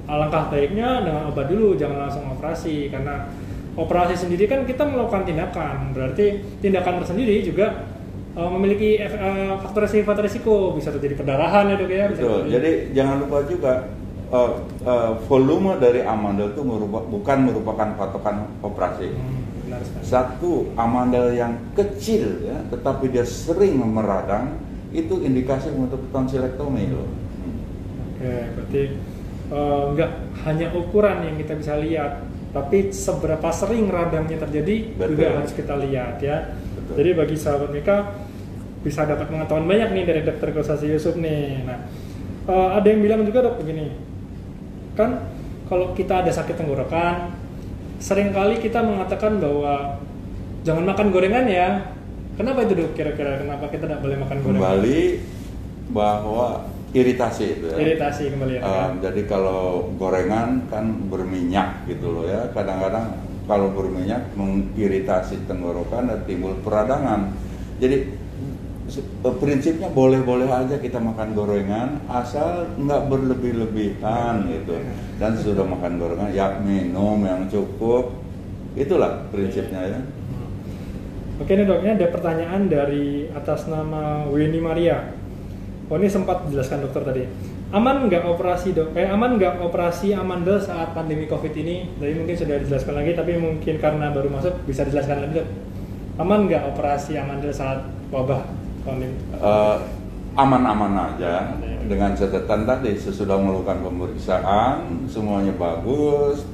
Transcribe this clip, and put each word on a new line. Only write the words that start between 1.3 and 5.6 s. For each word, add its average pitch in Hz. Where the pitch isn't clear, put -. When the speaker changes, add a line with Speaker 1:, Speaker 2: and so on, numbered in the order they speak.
Speaker 1:
obat 135
dulu, 196
jangan 143
langsung 143
operasi. 147
Karena 139
operasi 175
sendiri 175
kan 269
kita 254
melakukan 226
tindakan, 151